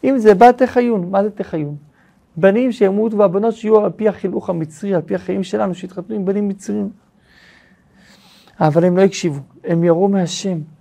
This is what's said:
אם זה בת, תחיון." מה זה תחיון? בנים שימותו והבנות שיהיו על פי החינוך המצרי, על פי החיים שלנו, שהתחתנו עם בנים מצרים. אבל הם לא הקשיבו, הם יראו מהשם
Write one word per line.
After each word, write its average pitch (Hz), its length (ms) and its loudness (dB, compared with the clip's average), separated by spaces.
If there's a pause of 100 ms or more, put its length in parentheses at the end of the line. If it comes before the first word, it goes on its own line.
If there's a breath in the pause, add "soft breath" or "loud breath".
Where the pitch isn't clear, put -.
אם 269 140 2
זה 214 160 6
בת, 240 280 6
תחיון." 240 480 0
מה 196 120 0
זה 208 80 -2
תחיון? 156 460 -8 (600 soft breath)
בנים 208 360 2
שימותו 208 460 0
והבנות 202 360 2
שיהיו 214 300 2
על 208 60 -2
פי 214 180 -2
החינוך 190 420 -6
המצרי, 175 440 -6
על 160 80 0
פי 196 120 -6
החיים 190 280 -4
שלנו, 202 320 -4
שהתחתנו 185 400 -12
עם 202 100 -6
בנים 202 240 -2
מצרים. 202 420 -6 (1700 soft breath)
אבל 156 240 2
הם 180 120 2
לא 190 60 4
הקשיבו, 175 380 -2 (240)
הם 170 200 0
יראו 175 240 2
מהשם 185 500 -2 (220)